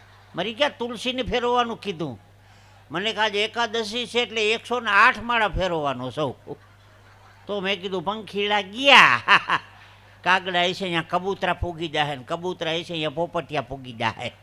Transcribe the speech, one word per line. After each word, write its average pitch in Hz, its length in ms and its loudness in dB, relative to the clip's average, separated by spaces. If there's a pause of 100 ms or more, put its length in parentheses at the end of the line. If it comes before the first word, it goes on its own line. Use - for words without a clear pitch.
(360)
મરી 196 180 -4
ગયા, 277 160 2
તુલસીને 240 540 -4
ફેરવવાનું 233 560 0
કીધું." 156 400 -6 (720)
મને 196 220 -2
કે, 196 60 -4
"આજ 214 160 2
એકાદશી 220 720 -2
છે 233 120 -2
એટલે 220 320 0
એકસો 233 280 -2
ને 226 120 -2
આઠ 220 280 6
માળા 226 280 0
ફેરવવાનો 147 600 -2
સૌ." 135 220 -2 (1160)
તો 202 120 -4
મેં 190 220 -2
કીધું, 185 220 -4
"પંખીડા 202 580 -2
ગયા, 196 600 8 (460)
<laughs> - 560 -20
કાગડા 180 400 2
હશે 185 220 -2
અહીંયા 170 160 -2
કબૂતરા 180 520 -2
પૂગી 170 340 -6
જાહે, 147 280 -2
ને 127 80 -12
કબૂતરા 170 480 -6
હશે 170 220 -6
અહીંયા 156 160 -4
પોપટિયા 151 520 -4
પૂગી 127 320 -10
જાહે." 113 500 -4